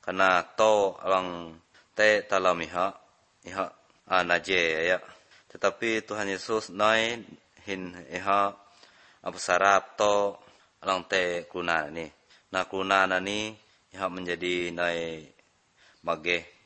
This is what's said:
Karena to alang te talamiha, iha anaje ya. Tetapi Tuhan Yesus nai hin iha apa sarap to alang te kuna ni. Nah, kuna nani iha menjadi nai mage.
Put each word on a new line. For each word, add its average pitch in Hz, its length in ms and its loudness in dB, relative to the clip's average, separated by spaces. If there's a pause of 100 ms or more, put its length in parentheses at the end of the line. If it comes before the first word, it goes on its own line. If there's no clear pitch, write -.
Karena 92 400 4
to 104 560 4
alang 90 560 -2 (400)
te 107 320 4
talamiha, 90 600 0 (600)
iha 95 200 -6 (440)
anaje 87 800 2
ya. 90 80 2 (480)
Tetapi 110 560 -2
Tuhan 104 320 -6
Yesus 107 400 -6
nai 110 400 2 (480)
hin 92 320 -10 (160)
iha 98 400 0 (720)
apa 92 160 -10
sarap 95 560 2
to 101 400 2 (480)
alang 92 240 -2
te 87 400 0
kuna 85 480 -2
ni. 82 160 -10 (400)
Nah, 92 160 -2
kuna 95 400 2
nani 101 480 -2 (400)
iha 95 160 -6
menjadi 87 640 -4
nai 85 480 -4 (800)
mage. 82 380 -2 (260)